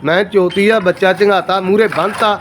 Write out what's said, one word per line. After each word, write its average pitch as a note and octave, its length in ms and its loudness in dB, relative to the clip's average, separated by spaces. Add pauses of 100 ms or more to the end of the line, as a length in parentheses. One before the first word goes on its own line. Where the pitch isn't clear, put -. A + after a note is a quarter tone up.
ਮੈਂ E3+ 200 0
ਚੋਤੀ G3 440 0
ਆ, A3 120 2
ਬੱਚਾ F#3 320 0
ਝੰਗਾਤਾ, F#3+ 480 0
ਮੂਹਰੇ G3+ 260 2 (100)
ਬੰਨਤਾ G3+ 440 -2